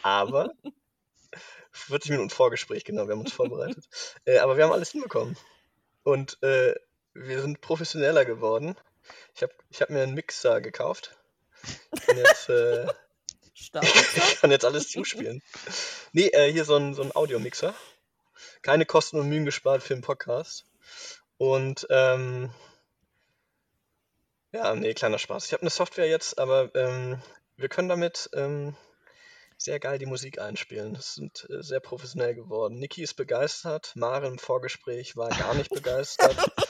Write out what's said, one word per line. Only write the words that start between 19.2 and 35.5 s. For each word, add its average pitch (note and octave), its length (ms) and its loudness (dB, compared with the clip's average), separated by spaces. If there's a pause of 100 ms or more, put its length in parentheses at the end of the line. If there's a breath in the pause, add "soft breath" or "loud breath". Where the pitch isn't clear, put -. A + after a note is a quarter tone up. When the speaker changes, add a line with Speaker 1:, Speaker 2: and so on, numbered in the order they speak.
Speaker 1:
Mühen D3+ 160 0
gespart C3+ 380 0
für - 120 -4
den B2+ 80 -6
Podcast. - 640 -6 (720 loud breath)
Und, C3+ 520 0
ähm, C3 600 2 (2000 soft breath)
ja, G#3+ 240 -2
nee, A2 180 -2
kleiner G#2+ 240 0
Spaß. - 280 -8
Ich - 60 -8
hab - 80 0
eine E3+ 100 -2
Software F3 380 -2
jetzt, - 300 -2
aber, C3 380 2
ähm, B2+ 440 -2 (360 loud breath)
wir C3+ 120 -4
können F3+ 200 -2
damit, E3+ 460 -2
ähm, C#3+ 420 -4 (800 soft breath)
sehr C#3+ 240 -6
geil C#3 180 -4
die C3+ 80 -10
Musik C3 340 -10
einspielen. G#2 540 -10
Das - 200 -12
sind, - 360 -14
äh, - 120 -10
sehr C3+ 180 -4
professionell B2 560 -6
geworden. A2 420 -6
Niki C#3 240 -10
ist D3 120 -10
begeistert, D3 840 -4
Maren B2+ 380 -4
im B2 40 -14
Vorgespräch B2+ 800 -6
war A#2 140 -4
gar A2+ 240 -2